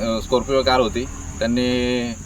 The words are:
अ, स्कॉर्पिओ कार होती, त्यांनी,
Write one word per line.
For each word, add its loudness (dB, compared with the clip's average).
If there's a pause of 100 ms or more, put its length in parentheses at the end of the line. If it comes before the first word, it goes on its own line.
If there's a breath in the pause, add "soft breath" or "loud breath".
अ, 0
स्कॉर्पिओ 2
कार 4
होती, 0 (340)
त्यांनी, 0 (140)